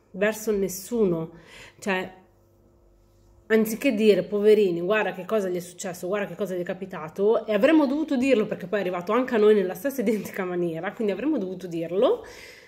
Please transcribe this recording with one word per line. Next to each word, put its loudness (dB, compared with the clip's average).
verso -2
nessuno. -2
Cioè, -6
anziché 2
dire, 4
"Poverini, 4
guarda 0
che -10
cosa -2
gli -4
è -4
successo, -10
guarda -2
che -12
cosa -6
gli -4
è -4
capitato", -2
e -2
avremmo 6
dovuto -2
dirlo, 4
perché -8
poi -2
è -2
arrivato -4
anche 0
a 4
noi 8
nella 0
stessa -4
identica -2
maniera, -4
quindi -2
avremmo -2
dovuto -6
dirlo. 0